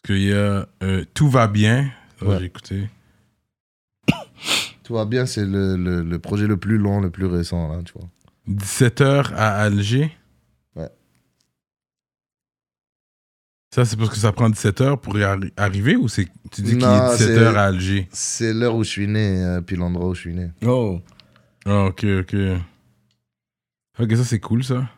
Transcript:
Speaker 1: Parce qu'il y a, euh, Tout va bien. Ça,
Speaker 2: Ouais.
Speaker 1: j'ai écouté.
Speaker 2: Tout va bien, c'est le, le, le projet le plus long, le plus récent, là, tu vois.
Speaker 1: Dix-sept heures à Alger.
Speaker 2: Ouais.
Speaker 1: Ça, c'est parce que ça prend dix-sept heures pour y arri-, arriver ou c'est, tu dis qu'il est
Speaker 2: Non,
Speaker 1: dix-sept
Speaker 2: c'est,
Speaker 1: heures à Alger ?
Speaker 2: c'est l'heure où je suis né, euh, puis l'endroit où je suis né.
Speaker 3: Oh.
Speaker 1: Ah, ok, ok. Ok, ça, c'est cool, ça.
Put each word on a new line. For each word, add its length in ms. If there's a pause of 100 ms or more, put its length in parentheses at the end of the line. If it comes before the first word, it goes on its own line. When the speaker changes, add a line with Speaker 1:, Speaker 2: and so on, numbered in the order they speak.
Speaker 1:
Parce 140
qu'il 100
y 60
a, 340 (160)
euh, 200 (100)
Tout 160
va 180
bien. 420 (300)
Ça, 60
Speaker 2:
Ouais. 140
Speaker 1:
j'ai 60
écouté. 440 (1900)
Speaker 2:
Tout 100
va 120
bien, 200
c'est 200
le, 300
le, 260
le 180
projet 280
le 100
plus 200
long, 240
le 80
plus 160
récent, 420
là, 160
tu 100
vois. 140 (400)
Speaker 1:
Dix-sept 540
heures 340
à 240
Alger. 520 (680)
Speaker 2:
Ouais. 120 (2750)
Speaker 1:
Ça, 80
c'est 140
parce 120
que 60
ça 160
prend 180
dix-sept 300
heures 200
pour 200
y 40
arri-, 340
arriver 400
ou 100
c'est, 220 (220)
tu 100
dis 160
qu'il 60
est 40
Speaker 2:
Non, 240
Speaker 1:
dix-sept 160
Speaker 2:
c'est, 100
Speaker 1:
heures 200
à 80
Alger ? 480
Speaker 2:
c'est 400
l'heure 220
où 100
je 40
suis 200
né, 340
euh, 160
puis 160
l'endroit 320
où 80
je 60
suis 120
né. 180 (140)
Speaker 3:
Oh. 360 (640)
Speaker 1:
Ah, 220
ok, 180 (160)
ok. 140 (1600)
Ok, 160
ça, 80
c'est 160
cool, 240
ça. 240 (100)